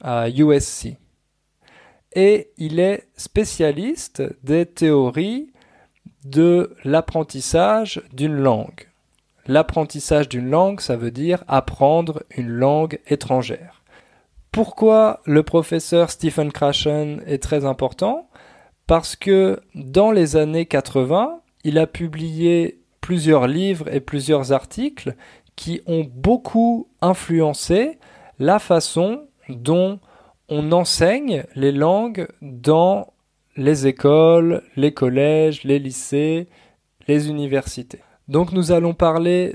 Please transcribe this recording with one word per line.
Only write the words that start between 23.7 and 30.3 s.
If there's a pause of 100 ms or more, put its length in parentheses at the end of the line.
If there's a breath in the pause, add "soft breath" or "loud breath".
et
plusieurs
articles (440 soft breath)
qui
ont
beaucoup (140)
influencé (400 soft breath)
la
façon (220)
dont (480 soft breath)